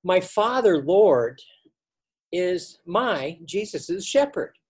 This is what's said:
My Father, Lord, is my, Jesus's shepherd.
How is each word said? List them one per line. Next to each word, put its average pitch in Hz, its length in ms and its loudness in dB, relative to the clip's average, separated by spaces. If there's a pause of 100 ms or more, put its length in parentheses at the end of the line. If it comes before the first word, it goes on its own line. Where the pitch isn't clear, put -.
My 185 160 2
Father, 208 640 0
Lord, 151 580 2 (880)
is 180 540 -4
my, 170 600 -2
Jesus's 185 600 -8
shepherd. 277 480 -2 (160)